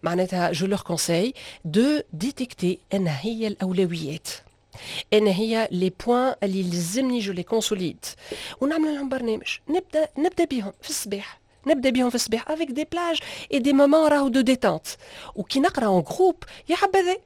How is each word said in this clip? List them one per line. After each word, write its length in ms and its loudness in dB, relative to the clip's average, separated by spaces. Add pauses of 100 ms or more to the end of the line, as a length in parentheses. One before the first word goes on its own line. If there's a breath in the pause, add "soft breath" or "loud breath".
معناتها 500 0
جو 140 -2
لور 140 0
كونساي 540 0 (300 loud breath)
دو 360 2 (120)
ديتيكتي 680 -4 (160)
ان 120 0
هي 400 -4
الاولويات، 840 -2 (840 loud breath)
ان 140 6
هي 460 2
لي 200 0 (140)
بوين 260 4 (100)
اللي 200 0
لازمني 560 -2
جو 140 -4
لي 100 -6
كونسوليد 640 -2 (560 loud breath)
ونعمل 340 0
لهم 140 -6
برنامج. 480 -4 (120)
نبدا، 400 0 (100)
نبدا 260 2
بهم 280 -4 (100)
في 80 -12
الصباح، 500 -8 (260)
نبدا 240 4
بهم 180 2
في 60 -2
الصباح 360 -2
افيك 200 -2
دي 220 -4
بلاج 260 -2 (340 loud breath)
اي 60 2
دي 140 2
مومون 360 6
راهو 200 4
دو 120 2
ديتونت. 460 2 (480 loud breath)
وكي 260 -2
نقرا 260 2
اون 160 4
جروب 340 2 (320 loud breath)
يا 80 2
حبذا 500 2